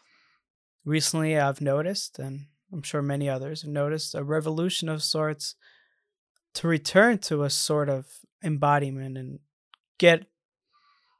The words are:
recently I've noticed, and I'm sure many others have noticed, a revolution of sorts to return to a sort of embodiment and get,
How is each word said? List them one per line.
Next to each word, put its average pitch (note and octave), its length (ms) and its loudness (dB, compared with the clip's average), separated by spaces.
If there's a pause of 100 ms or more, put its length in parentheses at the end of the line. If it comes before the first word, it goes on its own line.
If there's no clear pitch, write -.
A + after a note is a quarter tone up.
(840)
recently D#3 520 0
I've C#3 240 0
noticed, D3+ 580 -2
and C3+ 260 -10 (260)
I'm D#3+ 120 -10
sure - 180 -4
many C#3+ 260 -2
others C3+ 360 -6
have D3 80 -10
noticed, D3 440 -4
a D3+ 80 -4
revolution D#3+ 640 -2
of D#3 120 -4
sorts D#3 540 -2 (1000)
to - 140 -4
return F#3+ 520 4
to D3 240 -2
a C#3+ 60 0
sort D3 400 0
of C3 180 -4 (360)
embodiment C#3+ 720 0
and C3 220 -12 (580)
get, E3+ 280 8 (960)